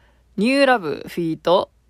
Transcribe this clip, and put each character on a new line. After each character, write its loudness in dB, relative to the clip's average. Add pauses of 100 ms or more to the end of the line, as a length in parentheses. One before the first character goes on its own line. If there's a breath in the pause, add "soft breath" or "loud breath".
(360 soft breath)
ニ 0
ュ 2
ー 4
ラ 4
ブ -8
フ -8
ィ -4
ー -6
ト、 0 (180)